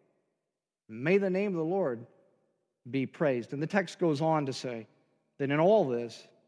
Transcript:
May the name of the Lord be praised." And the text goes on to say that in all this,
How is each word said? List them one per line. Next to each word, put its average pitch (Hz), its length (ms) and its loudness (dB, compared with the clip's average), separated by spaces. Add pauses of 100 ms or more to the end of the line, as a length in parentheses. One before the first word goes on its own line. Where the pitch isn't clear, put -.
(880)
May 139 300 2
the 196 100 0
name 196 240 0
of 170 60 -2
the 160 60 -2
Lord 156 420 -2 (840)
be 131 140 -2
praised." 123 480 -2
And 139 100 -4
the 160 40 -2
text 190 320 -2
goes 160 240 0
on 156 240 0
to 131 80 -4
say 117 320 -10 (520)
that 139 120 -2
in 147 100 2
all 190 260 6
this, 120 400 -6 (220)